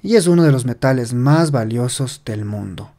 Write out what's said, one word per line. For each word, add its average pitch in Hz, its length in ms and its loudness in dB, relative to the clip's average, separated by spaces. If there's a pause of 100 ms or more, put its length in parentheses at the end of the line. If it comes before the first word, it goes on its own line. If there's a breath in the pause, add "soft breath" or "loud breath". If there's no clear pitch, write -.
y 208 140 0
es 185 100 4
uno 170 180 4
de 151 80 6
los 127 140 0
metales 123 480 -2
más 147 380 2
valiosos 120 720 -4
del 107 180 -8
mundo. 101 560 -10